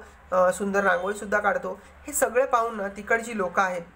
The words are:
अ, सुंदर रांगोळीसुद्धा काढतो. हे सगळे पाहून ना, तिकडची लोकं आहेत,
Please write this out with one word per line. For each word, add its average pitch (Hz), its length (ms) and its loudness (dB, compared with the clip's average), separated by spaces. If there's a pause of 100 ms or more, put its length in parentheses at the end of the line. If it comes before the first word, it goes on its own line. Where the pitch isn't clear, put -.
(320)
अ, 185 200 4
सुंदर 196 320 0
रांगोळीसुद्धा 196 540 0
काढतो. 190 420 -2 (260)
हे 294 60 -10
सगळे 254 340 2
पाहून 233 300 2
ना, 196 120 -4
तिकडची 220 480 -2
लोकं 185 260 0
आहेत, 180 200 0 (140)